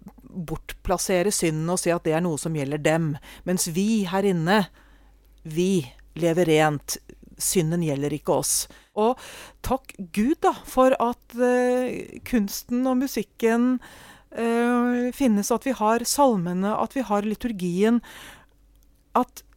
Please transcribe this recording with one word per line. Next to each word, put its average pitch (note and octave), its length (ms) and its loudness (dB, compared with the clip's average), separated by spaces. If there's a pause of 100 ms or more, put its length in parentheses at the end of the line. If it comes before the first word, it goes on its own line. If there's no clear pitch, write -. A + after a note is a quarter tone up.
(240)
bortplassere F3 1080 -2
synden D#3+ 360 0
og F3+ 140 0
si E3+ 100 2
at F3 160 -2
det D#3 80 2
er E3+ 80 0
noe D#3+ 160 -2
som E3 160 -4
gjelder C#3+ 240 -4
dem. D#3 320 2 (320)
Mens F3+ 240 -2
vi G3+ 400 0
her G3 160 0
inne, F#3 380 2 (840)
vi E3+ 400 0 (320)
lever E3 320 2
rent. D#3 480 2 (400)
Synden E3+ 480 0
gjelder D3 320 -2
ikke D3 240 0
oss. - 220 -2 (340)
Og A3 240 0 (400)
takk - 320 -4 (240)
Gud A#3+ 240 2
da, F4+ 140 2 (100)
for C4 320 4
at, A#3 400 -4
eh, B3 880 0
kunsten A#3+ 640 -2
og B3+ 80 2
musikken, A#3+ 800 0 (560)
eh, A#3+ 800 0
finnes, A3 400 2
at A3+ 120 0
vi C4+ 80 0
har A3 320 2
salmene, G3 720 2
at - 200 -4
vi C4+ 80 0
har G#3 180 0
liturgien, G#3 800 0 (1120)
at - 280 -2 (140)